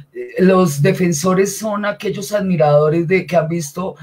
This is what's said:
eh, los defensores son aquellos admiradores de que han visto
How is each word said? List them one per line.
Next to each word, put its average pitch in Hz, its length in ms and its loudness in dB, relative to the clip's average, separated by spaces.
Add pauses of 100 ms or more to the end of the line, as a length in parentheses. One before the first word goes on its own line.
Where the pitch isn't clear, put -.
(140)
eh, 123 240 -14
los 185 420 4
defensores 185 800 0
son 208 260 -4
aquellos 202 480 -6
admiradores 156 760 2
de 180 180 0
que 175 100 -6
han 156 120 2
visto 170 560 -6